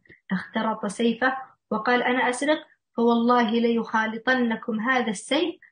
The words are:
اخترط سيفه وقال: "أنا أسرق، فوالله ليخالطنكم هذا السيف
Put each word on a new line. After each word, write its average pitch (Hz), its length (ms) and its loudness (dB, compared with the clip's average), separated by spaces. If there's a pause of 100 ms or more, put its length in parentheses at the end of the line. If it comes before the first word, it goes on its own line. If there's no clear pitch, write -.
(320)
اخترط 214 540 -4
سيفه 233 520 0 (340)
وقال: 240 320 0
"أنا 247 260 0
أسرق، 285 380 -2 (300)
فوالله 233 540 4
ليخالطنكم 226 1300 0
هذا 233 300 0
السيف 311 460 -2 (160)